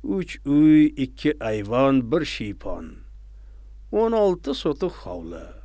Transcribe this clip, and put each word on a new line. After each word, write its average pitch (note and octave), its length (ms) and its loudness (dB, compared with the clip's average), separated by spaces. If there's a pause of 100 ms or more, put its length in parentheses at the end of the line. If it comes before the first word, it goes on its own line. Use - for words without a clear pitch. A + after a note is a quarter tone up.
Uch F#3+ 280 -4 (140)
uy, D3+ 360 6 (220)
ikki - 280 -2 (200)
ayvon, A#2 440 2 (160)
bir D#3 120 0 (100)
shiypon. F#2+ 520 -8 (1040)
O'n A3+ 200 2 (120)
olti F#3+ 280 0 (120)
sotix F3 300 -2 (100)
hovli. E2+ 420 -12 (200)